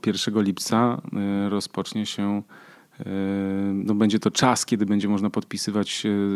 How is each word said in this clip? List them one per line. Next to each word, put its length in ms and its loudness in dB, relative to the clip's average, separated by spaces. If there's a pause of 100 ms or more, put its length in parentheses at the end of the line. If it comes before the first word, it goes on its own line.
pierwszego 400 0
lipca, 600 2 (440)
e, 40 -2
rozpocznie 560 -4
się, 360 -2 (580)
e, 40 -10 (720)
no, 220 0
będzie 240 4
to 120 2
czas, 340 2
kiedy 200 0
będzie 220 0
można 220 0
podpisywać, 760 -4
e, 40 0 (260)